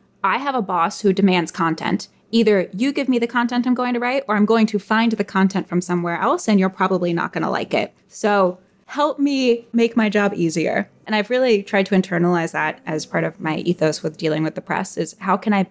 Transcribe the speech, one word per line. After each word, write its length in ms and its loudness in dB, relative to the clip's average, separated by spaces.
"I 140 0
have 180 -4
a 60 0
boss 400 -2
who 120 2
demands 380 2
content. 560 -2
Either 420 4
you 200 -2
give 160 -2
me 100 2
the 80 0
content 400 -2
I'm 60 2
going 200 -2
to 60 -2
write, 280 -2
or 80 2
I'm 100 4
going 220 4
to 120 -2
find 320 2
the 120 -2
content 440 0
from 140 -2
somewhere 380 -4
else, 280 0
and 120 4
you're 100 2
probably 440 -2
not 200 -2
gonna 180 -4
like 220 -4
it." 200 -2
So 520 0
help 320 -2
me 540 2
make 240 2
my 120 2
job 260 2
easier. 540 -2
And 100 -4
I've 140 -2
really 320 2
tried 260 0
to 80 0
internalize 580 0
that 320 -4
as 200 -6
part 200 -4
of 140 -8
my 180 -4
ethos 440 -2
with 160 -6
dealing 260 -2
with 120 -4
the 60 -8
press 360 -6
is 220 -6
how 180 -2
can 160 -2
I 180 2